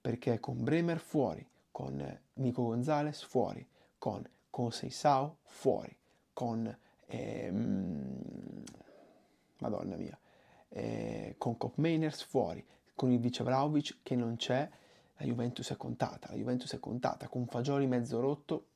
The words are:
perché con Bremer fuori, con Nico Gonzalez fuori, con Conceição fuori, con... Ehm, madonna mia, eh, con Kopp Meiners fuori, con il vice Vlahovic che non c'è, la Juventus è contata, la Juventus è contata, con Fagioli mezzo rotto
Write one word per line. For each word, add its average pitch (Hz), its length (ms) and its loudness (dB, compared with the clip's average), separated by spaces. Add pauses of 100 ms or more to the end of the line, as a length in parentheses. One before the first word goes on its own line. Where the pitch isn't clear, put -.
perché 117 380 2
con 123 240 -4
Bremer 165 360 4
fuori, 117 480 0 (240)
con 69 480 -6 (160)
Nico 127 280 2
Gonzalez 147 640 2
fuori, 104 420 0 (320)
con - 280 -4 (220)
Conceição 135 960 2
fuori, - 520 0 (380)
con... 113 440 -2 (300)
Ehm, 95 1600 -4 (960)
madonna 98 380 -4
mia, - 220 -8 (500)
eh, 110 680 -4
con 117 200 -2
Kopp - 200 -4
Meiners 160 460 2
fuori, 85 420 0 (300)
con 127 160 4
il 123 80 8
vice 120 260 2
Vlahovic 147 580 2
che - 140 -2
non 117 200 0
c'è, 131 320 0 (480)
la 147 100 -8
Juventus 120 440 -2
è - 60 -2
contata, - 540 -4
la - 60 -8
Juventus 123 380 -2
è 104 40 -6
contata, - 500 -2
con 123 180 -2
Fagioli 135 400 2
mezzo 123 340 2
rotto 147 560 0